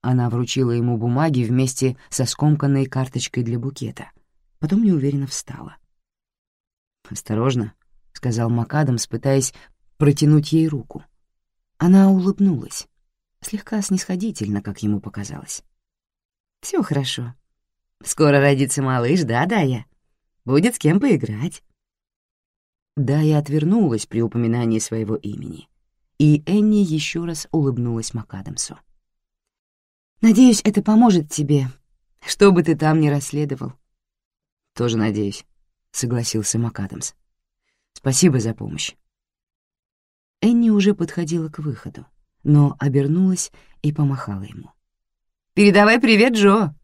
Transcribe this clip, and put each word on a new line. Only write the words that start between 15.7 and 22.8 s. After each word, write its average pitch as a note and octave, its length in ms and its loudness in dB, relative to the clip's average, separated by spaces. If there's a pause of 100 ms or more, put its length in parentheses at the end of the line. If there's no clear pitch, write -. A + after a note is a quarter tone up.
«Всё F4+ 200 -4
хорошо. C3 540 -4 (680)
Скоро C#3+ 360 2
родится C#3 420 2
малыш, C3 420 0
да, A#2+ 220 0
Дая? D3 400 -2 (600)
Будет D#3+ 300 2
с - 40 -12
кем E3 200 2
поиграть». D#3 640 -2 (1300)